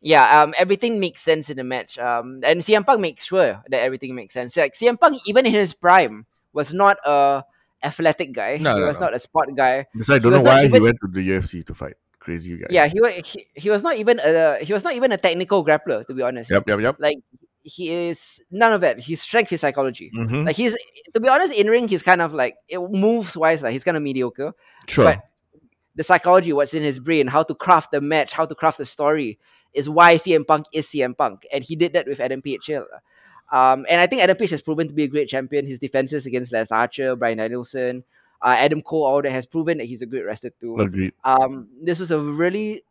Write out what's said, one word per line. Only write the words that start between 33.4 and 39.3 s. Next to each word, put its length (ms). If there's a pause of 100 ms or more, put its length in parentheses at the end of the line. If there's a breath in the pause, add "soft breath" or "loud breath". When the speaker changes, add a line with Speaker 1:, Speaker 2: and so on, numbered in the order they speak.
Speaker 1:
Um, 380
and 120
I 60
think 160
Adam 140
Page 140
has 120
proven 240
to 80
be 100
a 40
great 200
champion. 380
His 140
defenses 440
against 280
Lance 200
Archer, 440
Bryan 220
Danielson, 640 (380)
uh, 180
Adam 240
Cole, 220
all 180
that 80